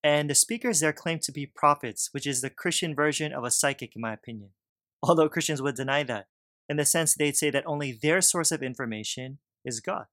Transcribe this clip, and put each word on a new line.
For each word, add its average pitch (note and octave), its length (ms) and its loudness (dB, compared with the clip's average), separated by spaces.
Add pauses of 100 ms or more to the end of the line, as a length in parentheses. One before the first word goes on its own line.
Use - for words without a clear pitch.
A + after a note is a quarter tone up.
And D3 260 4
the C#3 60 2
speakers A3+ 420 2
there D#3 140 2
claimed D#3+ 300 -4
to - 100 -6
be C#3+ 140 -8
prophets, - 680 0
which C#3 140 -4
is B2+ 140 -2
the C3 80 -4
Christian E3 440 -2
version D3+ 380 0
of C3+ 100 -6
a A#2+ 80 -4
psychic, C#3 460 0
in A2+ 40 -10
my A2+ 120 -4
opinion. G#2 420 -14 (520)
Although D#3+ 220 6
Christians D#3 320 -2
would C3+ 140 -2
deny C#3 300 0
that, A2+ 240 -6 (380)
in D3 120 -2
the C#3+ 80 2
sense D#3+ 280 2
they'd D3 220 0
say D3 140 2
that C3+ 160 -2
only D3 260 -4
their D3+ 300 2
source F3 280 2
of C#3 120 -2
information B2+ 760 -6 (240)
is A2+ 180 -8
God - 320 -6